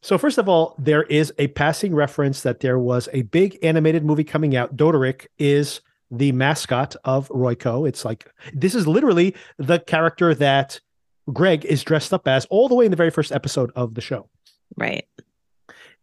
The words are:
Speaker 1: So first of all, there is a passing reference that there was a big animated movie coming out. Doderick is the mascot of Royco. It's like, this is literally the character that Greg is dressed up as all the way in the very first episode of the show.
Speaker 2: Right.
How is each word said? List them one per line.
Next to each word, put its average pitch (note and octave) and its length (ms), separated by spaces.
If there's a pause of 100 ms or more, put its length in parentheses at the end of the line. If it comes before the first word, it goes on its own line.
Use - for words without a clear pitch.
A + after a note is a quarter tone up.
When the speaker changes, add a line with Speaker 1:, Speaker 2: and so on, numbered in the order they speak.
Speaker 1:
So G3 140
first C#4 220
of G3 100
all, E3 300
there D3+ 260
is D3+ 340
a C#3+ 100
passing D#3 460
reference C#3 480
that A#2+ 180
there B2+ 180
was B2 340
a C3 100
big F3+ 400
animated D#3+ 420
movie D3+ 200
coming D#3 320
out. B2 200
Doderick C#3 500 (120)
is C#3+ 440 (280)
the C3+ 220
mascot C3+ 720
of C3+ 240
Royco. B2+ 580
It's - 180
like, A2+ 240 (260)
this F3 200
is G#3 140
literally F#3 460 (240)
the D#3+ 200
character E3 560
that C#3 460 (520)
Greg D#3 340
is D#3 180
dressed D#3 300
up - 120
as C3 200
all G#3+ 220
the B3 60
way A#3+ 120
in G3+ 40
the F3 60
very E3 140
first D#3 200
episode C3+ 460
of A#2+ 180
the A#2 60
show. - 280 (480)
Speaker 2:
Right. - 300 (960)